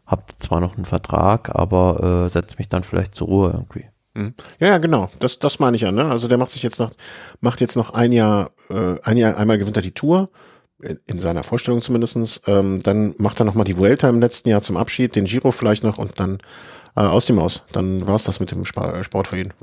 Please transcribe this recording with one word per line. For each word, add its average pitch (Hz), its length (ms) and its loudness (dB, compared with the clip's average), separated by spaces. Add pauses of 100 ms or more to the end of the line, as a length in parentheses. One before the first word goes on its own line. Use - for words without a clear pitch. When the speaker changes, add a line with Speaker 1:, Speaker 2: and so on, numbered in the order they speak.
Speaker 1:
hab - 260 -4 (100)
zwar - 200 -2
noch 90 140 -2
einen 92 100 -8
Vertrag, 92 680 -2
aber, 90 720 2
äh, 90 40 -2
setz - 280 -4
mich 104 120 -8
dann 92 140 -2
vielleicht 90 300 -4
zur - 140 -6
Ruhe 95 240 2
irgendwie.“ - 340 -8 (300)
Speaker 2:
Mhm. 110 180 -8 (260)
Ja, 170 100 2
ja, 196 100 6
genau. 151 280 2 (120)
Das, - 180 -2
das - 220 -2
meine 123 160 2
ich 110 80 -2
ja, 95 80 2
ne? 117 140 2
Also 120 220 -2
der 120 120 4
macht 127 100 -2
sich - 140 -10
jetzt 117 160 -4
noch, 117 100 -2 (520)
macht 123 200 0
jetzt 120 140 0
noch 117 180 -2
ein 120 180 4
Jahr, 107 380 2 (220)
äh, 95 320 -2
ein 113 140 2
Jahr, 110 200 2
einmal 107 220 2
gewinnt 104 180 -4
er 104 60 0
die 90 100 -8
Tour, 180 380 0 (500)
in, - 240 -10
in 87 140 -8
seiner 85 240 -2
Vorstellung 120 360 -2
zumindestens, 117 680 -2
ähm, 98 340 2
dann 104 380 0
macht - 200 0
er 113 60 4
nochmal 104 200 2
die 92 120 -2
Vuelta 127 320 4
im 120 100 4
letzten 120 300 0
Jahr 104 120 4
zum 90 160 -4
Abschied, - 380 -2
den 98 100 2
Giro 123 260 0
vielleicht 107 320 0
noch 107 160 0
und 101 200 -8
dann, 95 200 -4 (560)
äh, 107 60 2
aus 101 260 4
die - 60 4
Maus. 90 280 0 (100)
Dann 95 360 -2
war's 104 160 2
das - 160 -4
mit 92 100 -4
dem 90 160 -6
Spa-, 90 380 -6
Sport - 240 -4
für 92 100 -8
ihn. 95 260 -8